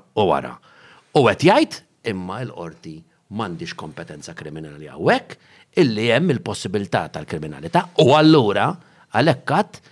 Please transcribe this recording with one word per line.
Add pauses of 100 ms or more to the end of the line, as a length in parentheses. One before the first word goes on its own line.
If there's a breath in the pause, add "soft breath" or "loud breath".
(120)
u
wara. (600 soft breath)
U
qed
jgħid (280)
imma
l-qorti (300)
m'għandix
kompetenza
kriminali
hawnhekk, (400 soft breath)
illi
hemm
il-possibilità
tal-kriminalità (100)
u
allura (420 soft breath)
għalhekk
qatt (100)